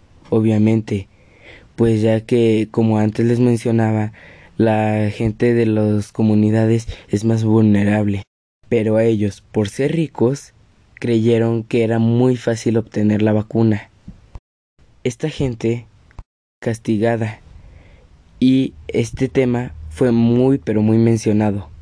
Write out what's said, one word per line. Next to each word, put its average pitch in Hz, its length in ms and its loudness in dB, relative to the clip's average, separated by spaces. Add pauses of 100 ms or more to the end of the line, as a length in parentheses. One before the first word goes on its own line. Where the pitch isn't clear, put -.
(300)
obviamente, 110 760 0 (680)
pues 113 260 2
ya 110 200 2
que, 113 480 0
como 110 280 0
antes 110 280 0
les 120 140 0
mencionaba, 113 720 0 (440)
la 107 560 0
gente 117 420 0
de 117 120 2
las 107 460 0
comunidades 110 760 2 (200)
es 104 160 -4
más 113 200 0
vulnerable. 104 760 2 (460)
Pero 110 280 0
a 113 80 2
ellos, 104 380 -2 (100)
por 104 160 -2
ser 135 240 -4
ricos, 139 600 -4 (420)
creyeron 113 680 0
que 117 220 -2
era 113 140 0
muy 120 380 2
fácil 113 400 -2
obtener 107 460 -2
la 107 100 2
vacuna. 107 580 -2 (1120)
Esta 131 240 -4
gente 117 580 -4 (800)
castigada, 113 760 -2 (1000)
y 131 320 2 (160)
este 120 400 -4
tema 123 440 -2 (180)
fue 123 220 0
muy, 120 440 2
pero 107 240 -2
muy 110 160 2
mencionado. 107 720 0 (140)